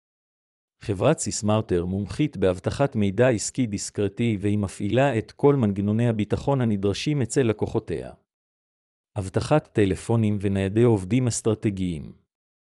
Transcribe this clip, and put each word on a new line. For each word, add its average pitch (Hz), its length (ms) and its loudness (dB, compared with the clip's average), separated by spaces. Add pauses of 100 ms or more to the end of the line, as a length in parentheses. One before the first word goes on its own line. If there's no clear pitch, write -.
(800)
חברת 113 380 0
סיסמרטר 104 640 0
מומחית 98 520 -4
באבטחת 95 600 0
מידע 104 320 2
עסקי 123 380 -2
דיסקרטי, 104 720 -2
והיא 104 180 0
מפעילה 110 600 0
את - 140 -6
כל 143 240 4
מנגנוני 107 520 2
הביטחון 113 520 0
הנדרשים 110 640 0
אצל 117 200 0
לקוחותיה. 95 720 -4 (1080)
אבטחת 104 480 0
טלפונים 107 720 0
וניידי 98 420 0
עובדים 113 440 2
אסטרטגיים. 95 840 -2 (520)